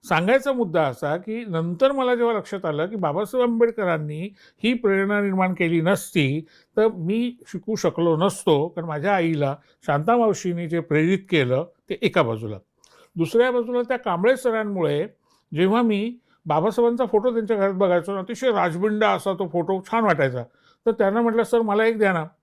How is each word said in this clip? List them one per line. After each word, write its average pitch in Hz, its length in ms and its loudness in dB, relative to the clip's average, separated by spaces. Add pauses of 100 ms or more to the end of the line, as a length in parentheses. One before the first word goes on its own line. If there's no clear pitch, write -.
सांगायचा 254 440 2
मुद्दा 175 300 0
असा 143 340 -2
की 220 280 -8
नंतर 175 460 0
मला 254 240 0
जेव्हा 233 180 0
लक्षात 202 320 -6
आलं 156 200 -2
की 214 100 -10
बाबासाहेब 202 540 -2
आंबेडकरांनी 190 840 -2 (300)
ही 240 100 2
प्रेरणा 202 480 0
निर्माण 190 320 0
केली 165 280 0
नसती 156 640 0 (320)
तर 220 100 4
मी 214 500 -4 (100)
शिकू 202 280 -6
शकलो 170 420 0
नसतो, 165 500 2
कारण 170 200 -10
माझ्या 156 280 -2
आईला 151 400 0 (320)
शांता 156 300 2
मावशीने 175 520 -2
जे 170 100 -2
प्रेरित 160 400 2 (100)
केलं 139 360 2 (240)
ते 190 120 -6
एका 185 200 2
बाजूला. 110 360 -4 (580)
दुसऱ्या 226 360 2
बाजूला 247 300 -2
त्या 240 160 -4
कांबळे 220 400 0
सरांमुळे 202 680 -2 (460)
जेव्हा 190 280 2
मी 226 360 0 (280)
बाबासाहेबांचा 226 600 2
फोटो 226 260 2
त्यांच्या 220 260 -2
घरात 196 160 2
बघायचो 180 400 2
ना, 196 60 -4
अतिशय 233 320 -2
राजबिंडा 202 580 2
असा 196 240 0
तो 185 140 -4
फोटो, 175 340 -2 (100)
छान 226 120 2
वाटायचा. 135 400 2 (420)
तर 233 60 4
त्यांना 208 300 2
म्हटलं, 226 220 2
"सर, 233 180 0
मला 214 240 2
एक 226 120 2
द्या 202 160 2
ना." 160 120 -2 (180)